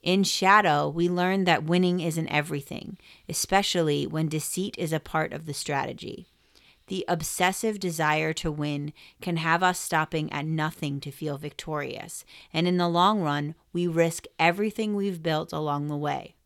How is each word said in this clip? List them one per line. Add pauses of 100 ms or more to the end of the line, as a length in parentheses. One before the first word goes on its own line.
In
Shadow,
we
learn
that
winning
isn't
everything, (320)
especially
when
deceit
is
a
part
of
the
strategy. (640)
The
obsessive
desire
to
win (280)
can
have
us
stopping
at
nothing
to
feel
victorious, (280)
and
in
the
long
run, (180)
we
risk (160)
everything
we've
built
along
the
way. (120)